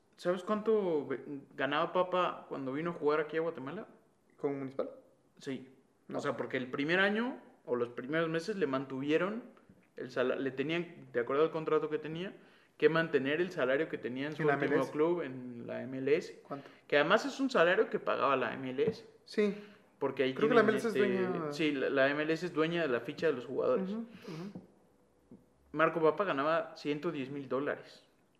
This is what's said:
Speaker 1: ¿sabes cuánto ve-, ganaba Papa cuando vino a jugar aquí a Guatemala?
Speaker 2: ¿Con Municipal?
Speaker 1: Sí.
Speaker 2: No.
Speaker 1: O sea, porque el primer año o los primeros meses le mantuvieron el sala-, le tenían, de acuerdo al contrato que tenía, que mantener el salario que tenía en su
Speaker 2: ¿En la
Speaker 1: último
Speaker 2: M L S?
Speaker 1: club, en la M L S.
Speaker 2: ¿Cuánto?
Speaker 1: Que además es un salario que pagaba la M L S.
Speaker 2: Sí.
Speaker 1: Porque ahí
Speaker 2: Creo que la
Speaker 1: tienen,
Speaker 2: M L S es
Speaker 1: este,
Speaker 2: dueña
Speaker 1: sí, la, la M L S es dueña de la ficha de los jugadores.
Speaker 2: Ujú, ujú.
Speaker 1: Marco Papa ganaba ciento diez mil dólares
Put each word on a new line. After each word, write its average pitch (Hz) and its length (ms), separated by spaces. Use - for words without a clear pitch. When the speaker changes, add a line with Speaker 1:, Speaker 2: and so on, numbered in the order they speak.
Speaker 1:
¿sabes 180 260
cuánto 202 640
ve-, 131 160
ganaba 147 380
Papa 180 560
cuando 135 240
vino 160 180
a - 20
jugar 156 280
aquí 156 160
a 160 40
Guatemala? 165 460
Speaker 2:
¿Con 139 200
Municipal? 135 320
Speaker 1:
Sí. 127 340
Speaker 2:
No. 139 120
Speaker 1:
O - 20
sea, 139 160
porque 120 200
el 127 120
primer 147 300
año 220 400
o 123 100
los 120 140
primeros 156 400
meses 165 280
le 165 100
mantuvieron 143 720
el 131 160
sala-, 127 240
le 135 160
tenían, 160 600
de 123 100
acuerdo 135 200
al 160 80
contrato 156 400
que 151 80
tenía, 160 380
que 151 120
mantener 156 520
el 185 100
salario 143 380
que 147 80
tenía 131 300
en 156 80
su 156 80
Speaker 2:
¿En 151 60
la 143 40
Speaker 1:
último 143 200
Speaker 2:
M - 20
L 135 80
S? 127 80
Speaker 1:
club, 165 320
en 127 420
la 117 160
M 127 160
L 135 180
S. - 320
Speaker 2:
¿Cuánto? 139 220
Speaker 1:
Que 147 100
además 180 280
es 277 140
un 269 100
salario 190 400
que 262 80
pagaba 123 380
la 123 180
M 131 160
L 131 180
S. - 160
Speaker 2:
Sí. 208 300
Speaker 1:
Porque 135 240
ahí 131 140
Speaker 2:
Creo 220 120
que 240 60
la 233 100
Speaker 1:
tienen, - 120
Speaker 2:
M - 20
L - 0
S 233 120
es 202 60
Speaker 1:
este, 190 320
Speaker 2:
dueña 156 120
Speaker 1:
sí, 151 200
la, 135 180
la 135 220
M 147 100
L 156 100
S 165 140
es 160 80
dueña 165 300
de 156 40
la 120 120
ficha 151 260
de 156 80
los 123 140
jugadores. 131 420
Speaker 2:
Ujú, 220 120
ujú. 185 580
Speaker 1:
Marco 160 300
Papa 156 220
ganaba 160 540
ciento 147 340
diez 139 200
mil 143 180
dólares 131 540